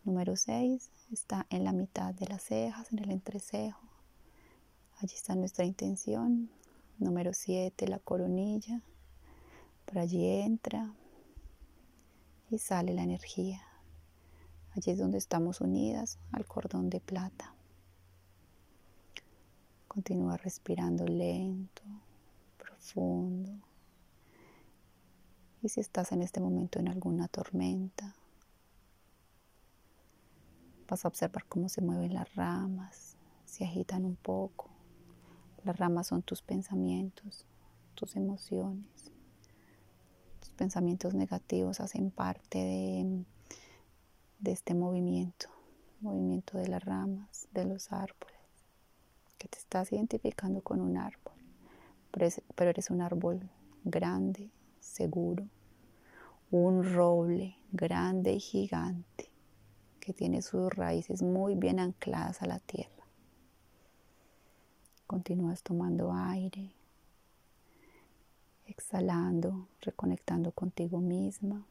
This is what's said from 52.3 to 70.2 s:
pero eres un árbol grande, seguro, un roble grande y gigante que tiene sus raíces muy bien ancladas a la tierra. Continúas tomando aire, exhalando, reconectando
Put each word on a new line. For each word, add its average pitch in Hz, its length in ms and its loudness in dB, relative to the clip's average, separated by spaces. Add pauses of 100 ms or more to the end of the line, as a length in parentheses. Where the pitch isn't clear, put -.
pero 175 140 6
eres 170 200 0
un 175 120 2
árbol 175 400 0 (420)
grande, 185 640 0 (300)
seguro, 175 640 0 (1040)
un 180 460 8
roble 175 640 6 (160)
grande 185 580 2
y 202 80 4
gigante 180 880 -2 (680)
que - 140 -8
tiene 180 280 2
sus 185 320 0
raíces 180 480 0
muy 190 340 4
bien 185 220 4
ancladas 180 640 -2
a - 40 -2
la 180 140 -2
tierra. - 460 -10 (2000)
Continúas 180 540 0
tomando 175 520 0
aire, 185 580 -4 (1900)
exhalando, 180 1000 0 (140)
reconectando 175 720 -2